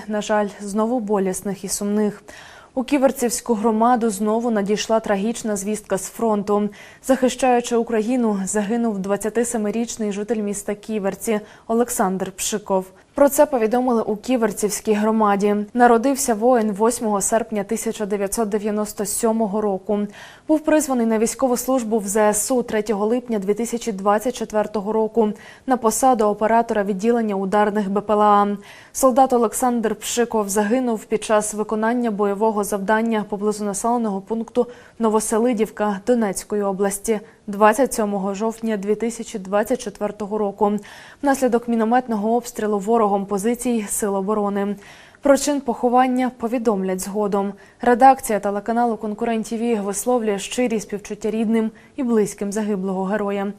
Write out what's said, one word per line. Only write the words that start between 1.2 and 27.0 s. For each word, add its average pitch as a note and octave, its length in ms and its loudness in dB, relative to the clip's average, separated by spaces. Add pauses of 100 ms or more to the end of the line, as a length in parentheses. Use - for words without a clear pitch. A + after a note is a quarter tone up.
і G3 40 -6
сумних. G#3 560 -2 (500)
У C4 100 -2
Ківерцівську C4 680 0
громаду A3+ 560 2
знову G#3+ 420 -2
надійшла G#3 480 0
трагічна A3 560 -2
звістка G3+ 420 -4
з F#3+ 120 -8
фронту. G#3 600 0 (340)
Захищаючи B3 720 2
Україну, A3+ 680 0
загинув G#3 540 -2
двадцятисемирічний G#3+ 1120 -2
житель G#3 300 -4
міста G3+ 340 -6
Ківерці G#3 640 -4 (280)
Олександр G3 640 0
Пшиков. F#3+ 540 -2 (280)
Про C#4+ 160 6
це D4 160 4
повідомили B3 560 0
у G#3+ 140 -2
Ківерцівській G#3+ 800 0
громаді. G#3 640 2 (180)
Народився A#3+ 600 4
воїн A3 380 2
восьмого G#3+ 500 0
серпня A3 420 -2
тисяча G#3+ 420 -4
дев'ятсот G3+ 440 -2
дев'яносто G#3 560 -4
сьомого A3 560 0
року. G#3 380 -2 (480)
Був D#4 120 4
призваний C#4 460 2
на A3 140 2
військову A#3+ 380 0
службу A#3 420 0
в G3 80 -6
З G3 100 -2
С G#3+ 340 2
У B3 120 2
третього G#3+ 420 -2
липня A#3 340 -2
дві G3 140 0
тисячі A3+ 380 -4
двадцять G#3 440 0
четвертого G#3+ 580 -2
року A3 400 2 (340)
на C4 100 2
посаду A3+ 480 2
оператора G#3+ 580 2
відділення G#3+ 520 0